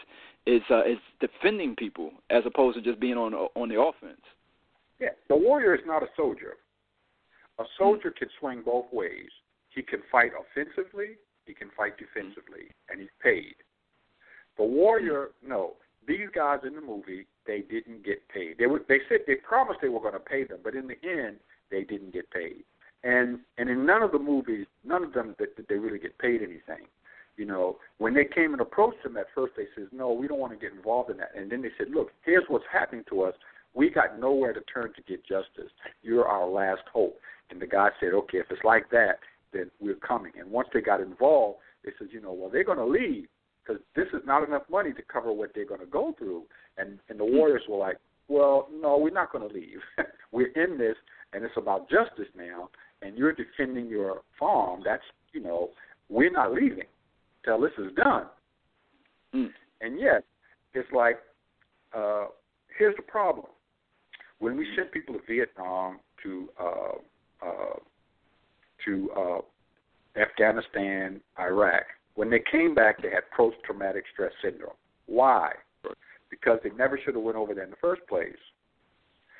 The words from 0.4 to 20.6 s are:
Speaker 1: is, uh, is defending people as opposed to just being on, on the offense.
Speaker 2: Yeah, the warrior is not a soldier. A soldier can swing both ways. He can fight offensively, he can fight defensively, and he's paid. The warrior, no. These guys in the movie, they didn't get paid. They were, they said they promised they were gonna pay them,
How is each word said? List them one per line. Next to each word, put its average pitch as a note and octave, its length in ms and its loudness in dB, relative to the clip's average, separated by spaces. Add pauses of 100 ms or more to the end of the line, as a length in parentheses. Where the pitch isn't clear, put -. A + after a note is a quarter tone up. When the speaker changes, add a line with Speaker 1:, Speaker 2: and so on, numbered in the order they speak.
Speaker 1:
is, A#2+ 240 6
uh, A2+ 160 6
is A#2 120 0 (220)
defending F3+ 560 0
people F2 360 -8 (180)
as A#2 160 4
opposed B2 320 2
to A#2 60 -8
just A2+ 160 -2
being B2 180 0
on, A2+ 160 -2
on A2+ 360 -4
the G#2+ 100 0
offense. - 420 0 (800)
Speaker 2:
Yeah, B3+ 100 -4 (200)
the C#3+ 60 6
warrior A3 400 6
is - 100 -2
not D#3 180 0
a A#2+ 40 -8 (100)
soldier. A#2 400 -4 (1040)
A A2 40 -2 (140)
soldier G#3 340 4
can - 160 -8 (120)
swing B2+ 260 -8
both B2 260 0
ways. F#2 380 -6 (400)
He C3+ 120 -10
can G#2+ 180 -6 (120)
fight A#2+ 220 4
offensively, G3 800 -8 (300)
he - 80 -20
can - 220 -18
fight G#2 220 -4
defensively, F#2+ 720 -14 (180)
and G2 100 -12
he's G2 100 -16 (120)
paid. F#2 340 0 (1000)
The G#2+ 60 2
warrior, D3+ 640 4 (160)
no. G2 280 -4 (340)
These G3 260 -4
guys C#3+ 320 0
in C3+ 80 -10
the D#3 80 -14
movie, G2 460 -12 (180)
they G#2 240 -6
didn't A2+ 340 -10
get G2+ 260 -8
paid. F2 280 -10
They A#2 80 2
were, C#3+ 240 2
they C3+ 180 6
said A3+ 200 4
they C3+ 80 4
promised - 460 0
they C#3 80 0
were A2+ 120 -2
gonna G#2 180 -4
pay C3+ 240 -4
them, G2+ 200 -12